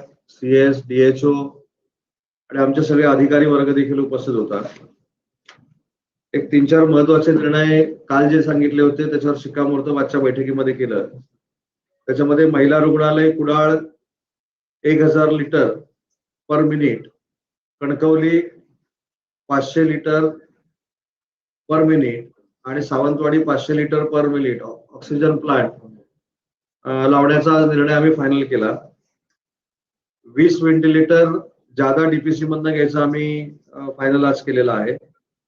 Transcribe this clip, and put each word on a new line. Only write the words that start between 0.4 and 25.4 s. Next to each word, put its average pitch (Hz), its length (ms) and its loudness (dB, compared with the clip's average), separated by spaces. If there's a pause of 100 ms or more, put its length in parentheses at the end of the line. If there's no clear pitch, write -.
डीएचओ 131 460 2 (1160)
आणि 139 100 -6
आमचे 139 240 0
सगळे 147 200 2
अधिकारी 143 420 4
वर्ग 143 280 2
देखील 139 260 0
उपस्थित 131 360 -6
होता. 107 260 -4 (1700)
एक - 180 -4
तीन 143 140 4
चार 160 200 4
महत्वाचे 156 460 4
निर्णय 156 600 2
काल 143 360 0
जे 156 140 2
सांगितले 147 380 0
होते, 151 280 0
त्याच्यावर 143 300 -2
शिक्कामोर्तब 143 580 -4
आजच्या 139 220 -4
बैठकीमध्ये 135 540 -2
केलं. 117 340 -6 (1000)
त्याच्यामध्ये 143 380 0
महिला 147 340 2
रुग्णालय 151 520 2
कुडाळ 151 440 0 (1080)
एक 151 180 0
हजार 156 280 2
लिटर 147 500 -2 (720)
per 151 100 0
minute, 147 460 -2 (720)
कणकवली 156 600 0 (1040)
पाचशे 156 440 -2
लिटर 156 340 -2 (1500)
per 160 120 2
minute 135 380 0 (420)
आणि 139 180 -8
सावंतवाडी 147 640 -2
पाचशे 147 340 -2
लिटर 151 260 -2
per 151 220 -2
minute 135 360 -2 (280)
ऑक्सिजन 151 480 -2
प्लांट, 139 340 -2 (1120)